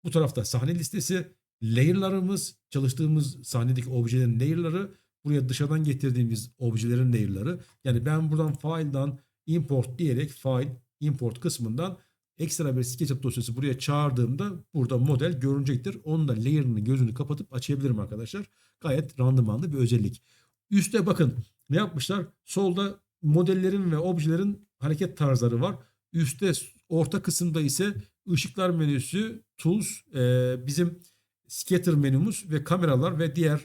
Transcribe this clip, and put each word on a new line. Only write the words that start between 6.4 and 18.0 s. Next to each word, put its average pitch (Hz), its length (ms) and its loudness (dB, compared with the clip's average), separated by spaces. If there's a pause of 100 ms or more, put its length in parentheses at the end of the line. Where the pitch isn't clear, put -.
objelerin 120 560 2
layer'ları. 107 460 0 (240)
Yani 120 220 0
ben 156 260 0
buradan 156 220 0
file'dan 143 680 -4 (260)
import 156 540 0
diyerek 135 320 0
file, 127 500 -4 (180)
import 127 400 -2
kısmından 131 580 -4 (400)
ekstra 151 400 -2
bir 123 60 2
SketchUp 127 400 -4
dosyası 120 320 -4
buraya 131 240 -2
çağırdığımda 143 720 0 (220)
burada 127 240 0
model 139 420 2
görünecektir. 139 640 0
Onun 156 240 0
da 123 60 0
layer'ını 123 460 0
gözünü 123 340 2
kapatıp 135 400 -6
açabilirim 131 460 -2
arkadaşlar. 113 460 -8 (360)